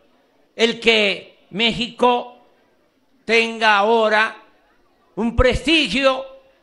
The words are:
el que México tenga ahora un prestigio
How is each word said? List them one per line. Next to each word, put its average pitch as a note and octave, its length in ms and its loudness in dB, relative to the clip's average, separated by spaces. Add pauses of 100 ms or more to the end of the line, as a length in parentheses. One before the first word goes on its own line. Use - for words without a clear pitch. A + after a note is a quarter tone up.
(540)
el A3+ 240 0
que G#3+ 680 -2
México A#3 960 -2 (800)
tenga A3+ 540 0
ahora G#3+ 580 0 (800)
un A3+ 180 -4
prestigio C4 920 0 (360)